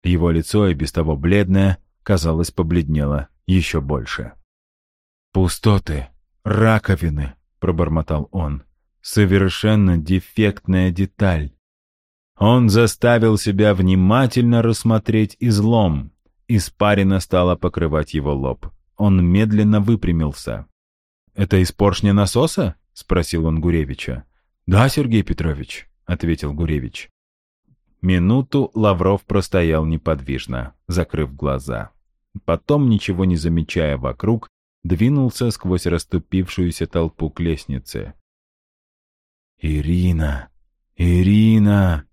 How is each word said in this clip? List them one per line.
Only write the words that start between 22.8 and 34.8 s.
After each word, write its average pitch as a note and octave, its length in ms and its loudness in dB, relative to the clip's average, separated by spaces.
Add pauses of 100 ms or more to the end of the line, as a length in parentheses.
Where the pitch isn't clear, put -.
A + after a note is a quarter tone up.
спросил E2+ 520 -2
он D#2+ 140 0
Гуревича. D2 680 -4 (420)
«Да, G#2+ 220 4
Сергей A#2 320 0
Петрович», D2+ 680 -6 (180)
ответил D#2+ 480 -4
Гуревич. D2 560 -6 (920)
Минуту G#2 720 0
Лавров G2 500 0
простоял E2 600 0
неподвижно, C2+ 880 -6 (140)
закрыв D#2 480 -4
глаза. C2 560 -6 (540)
Потом, C3+ 440 0
ничего F#2+ 360 0
не F2+ 100 2
замечая D#2+ 600 -2
вокруг, F#2+ 520 -4 (340)